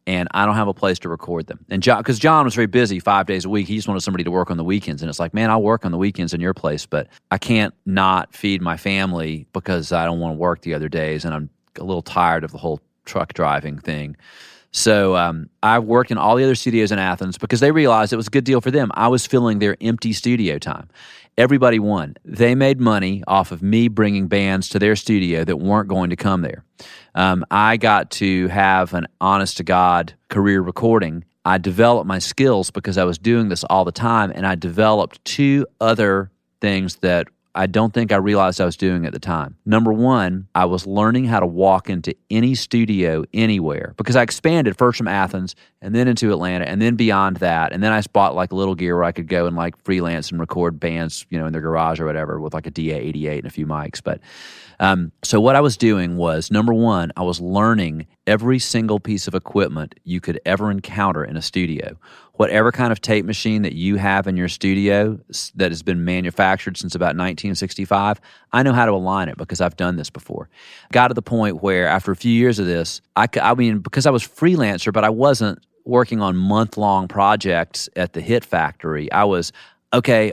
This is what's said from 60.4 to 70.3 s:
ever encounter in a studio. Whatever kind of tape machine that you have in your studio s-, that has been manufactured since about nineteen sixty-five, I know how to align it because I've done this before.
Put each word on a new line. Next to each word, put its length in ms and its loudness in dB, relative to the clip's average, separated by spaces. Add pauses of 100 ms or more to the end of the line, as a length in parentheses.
ever 280 0
encounter 520 -4
in 140 -8
a 40 -8
studio. 560 -6 (380)
Whatever 360 2
kind 200 0
of 80 -2
tape 260 0
machine 360 -2
that 120 -2
you 240 0
have 280 0
in 100 -2
your 140 -2
studio 720 0 (100)
s-, 260 -12
that 140 0
has 140 -8
been 200 -2
manufactured 720 0
since 180 -10
about 200 0
nineteen 380 -4
sixty-five, 640 -2 (320)
I 120 2
know 100 4
how 140 4
to 40 4
align 380 -2
it 80 -12
because 240 -8
I've 160 -2
done 200 -2
this 120 -10
before. 400 -14 (420)